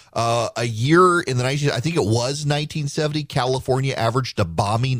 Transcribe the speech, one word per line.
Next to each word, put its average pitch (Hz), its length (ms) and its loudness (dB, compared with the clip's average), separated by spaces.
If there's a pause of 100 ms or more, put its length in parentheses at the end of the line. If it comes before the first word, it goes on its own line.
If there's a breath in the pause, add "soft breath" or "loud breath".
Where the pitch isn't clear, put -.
(140 loud breath)
uh, 117 420 -2
a 117 80 -4
year 160 560 4
in 127 160 -2
the 123 80 0
nineteen, 143 280 0
I 123 100 -2
think 165 160 -2
it 110 80 2
was 127 400 0
nineteen 147 420 -2
seventy, 151 380 -2
California 131 680 0
averaged 117 440 -2
a 101 60 2
bombing 110 540 0